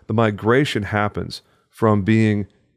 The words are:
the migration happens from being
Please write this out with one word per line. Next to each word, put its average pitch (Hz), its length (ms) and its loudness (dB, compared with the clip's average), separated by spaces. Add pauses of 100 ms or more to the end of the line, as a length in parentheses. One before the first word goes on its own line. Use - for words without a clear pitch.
the 110 60 -6
migration 110 720 0
happens 98 580 -6 (280)
from 104 320 2
being 107 460 2 (300)